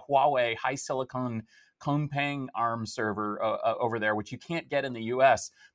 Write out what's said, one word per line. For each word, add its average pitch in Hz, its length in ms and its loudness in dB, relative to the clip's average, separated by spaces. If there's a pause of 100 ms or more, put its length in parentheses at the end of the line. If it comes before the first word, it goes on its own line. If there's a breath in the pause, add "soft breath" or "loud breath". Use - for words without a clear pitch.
Huawei 131 480 2
HiSilicon 131 840 -4 (360 soft breath)
Kunpeng 143 760 -2
arm 117 300 -2
server, 104 580 -2
uh, 107 140 2
uh, 113 220 0
over 117 200 0
there, 107 160 2
which 107 180 -6
you 120 60 -8
can't 165 300 -6
get 143 160 0
in 131 80 -4
the 113 120 -6
U 123 180 2
S, 123 280 6 (240 soft breath)